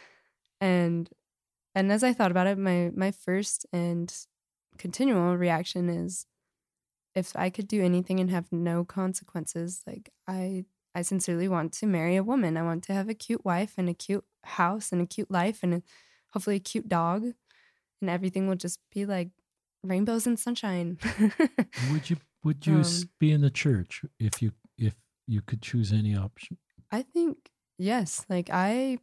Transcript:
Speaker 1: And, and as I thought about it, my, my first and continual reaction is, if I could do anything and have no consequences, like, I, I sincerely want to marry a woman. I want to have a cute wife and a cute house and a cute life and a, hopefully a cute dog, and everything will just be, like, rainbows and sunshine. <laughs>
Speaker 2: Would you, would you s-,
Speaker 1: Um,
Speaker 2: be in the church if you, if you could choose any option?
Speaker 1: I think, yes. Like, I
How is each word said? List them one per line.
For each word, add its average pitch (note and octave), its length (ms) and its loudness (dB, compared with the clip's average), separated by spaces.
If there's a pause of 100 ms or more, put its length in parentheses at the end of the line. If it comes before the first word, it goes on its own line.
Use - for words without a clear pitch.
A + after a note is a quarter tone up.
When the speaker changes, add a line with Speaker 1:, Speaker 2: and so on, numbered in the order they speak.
(600)
Speaker 1:
And, F3 500 2 (640)
and F#3+ 160 2
as G#3+ 140 4
I B3+ 80 4
thought G#3+ 180 2
about F3+ 160 4
it, G3 120 0
my, F3 360 2
my F#3+ 160 0
first - 600 -4
and E3+ 420 -2 (640)
continual F3+ 580 2
reaction F3 520 0
is, E3+ 380 -6 (880)
if F#3 200 -2
I F#3 140 0
could G3 180 -6
do G#3 160 0
anything F3+ 380 2
and F3+ 100 2
have F3 220 -2
no E3+ 320 0
consequences, F3 1000 -6
like, - 240 -16 (180)
I, F#3 380 -4 (280)
I F3 60 -4
sincerely F3+ 480 0
want E3 260 0
to - 120 -4
marry F3 300 2
a F#3+ 60 2
woman. G3+ 360 0
I E3 40 0
want E3 220 -2
to F#3+ 80 -4
have G3 160 -2
a A3+ 60 -4
cute - 280 -6
wife F#3+ 360 0
and F3+ 100 0
a E3+ 60 -2
cute - 320 -6 (180)
house F#3+ 480 -2
and F3+ 80 2
a F3 60 2
cute - 240 -6
life F#3+ 320 0
and F3 100 2
a, F3 100 0 (520)
hopefully G3+ 220 0
a F#3+ 40 -2
cute A3 300 -6
dog, E3+ 340 2 (760)
and F#3 80 -2
everything F#3+ 360 0
will F#3+ 100 0
just F3+ 240 -8 (120)
be, G3+ 140 -4
like, F#3 240 -4 (520)
rainbows G#3 440 0
and A#3+ 120 2
sunshine. F3+ 600 -4 (460)
<laughs> C3 460 -2
Speaker 2:
Would D3+ 200 -2
you, E3+ 60 2 (280)
would D3+ 220 0
you D#3 140 6
s-, E3+ 240 2
Speaker 1:
Um, F3 140 -16
Speaker 2:
be D3+ 140 6
in D3+ 80 6
the C#3 100 6
church A2 520 0 (160)
if A2 240 0
you, A2 100 0 (240)
if A2 180 0 (320)
you G#2 140 0
could A2 220 -6
choose G#2+ 320 0
any G#2+ 200 2
option? G2+ 440 -6 (340)
Speaker 1:
I A3+ 80 -2
think, E4 500 -2 (280)
yes. G3+ 500 -2
Like, F3+ 240 -2
I B3 500 0